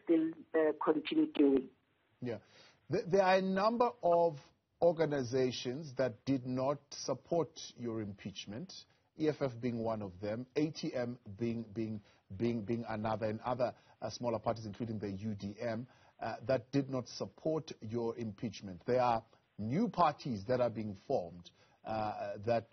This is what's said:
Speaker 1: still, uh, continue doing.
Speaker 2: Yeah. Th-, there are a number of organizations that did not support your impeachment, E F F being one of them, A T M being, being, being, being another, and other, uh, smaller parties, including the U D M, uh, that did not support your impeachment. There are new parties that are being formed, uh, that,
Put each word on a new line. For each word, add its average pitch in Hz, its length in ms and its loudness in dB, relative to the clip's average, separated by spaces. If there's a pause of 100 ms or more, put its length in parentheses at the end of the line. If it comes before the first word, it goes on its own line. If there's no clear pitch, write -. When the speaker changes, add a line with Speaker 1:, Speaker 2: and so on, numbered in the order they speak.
Speaker 1:
still, 165 260 4 (260)
uh, 156 160 6 (120)
continue 156 500 2
doing. 135 320 6 (560)
Speaker 2:
Yeah. 120 160 -4 (540)
Th-, 180 160 0
there 190 140 6
are 185 140 8
a 190 60 6
number 214 480 4 (120)
of 170 360 4 (440)
organizations 139 1160 2
that 127 280 0
did 131 220 2
not 131 320 0 (100)
support - 600 -2 (260)
your 113 240 -4
impeachment, 104 720 -10 (460)
E 151 100 2
F 143 120 2
F 135 100 0 (100)
being 120 160 -2
one 113 240 -2
of 98 100 -6 (100)
them, 110 340 -4
A 151 160 2
T - 220 -6
M 123 260 -4 (180)
being, 117 260 -2 (100)
being, 110 280 -4 (340)
being, 117 280 0
being 113 260 -2
another, 110 380 -2
and 110 180 -2
other, 123 260 0 (300)
uh, 113 80 -6
smaller 113 300 -2
parties, 113 260 -2
including 110 320 -4
the 101 140 -6
U 104 240 -4
D 101 260 -6
M, 120 260 -4 (340)
uh, 113 120 -4 (140)
that 131 240 0
did 139 180 2
not 127 180 -4
support 156 720 -4
your 113 380 -2
impeachment. 101 680 -8
There 123 160 4
are 117 220 4 (360)
new 139 280 0
parties 160 600 0
that 127 120 2
are 120 120 2
being 107 260 -6 (100)
formed, 87 440 -4 (340)
uh, 107 480 -4 (120)
that, 113 280 2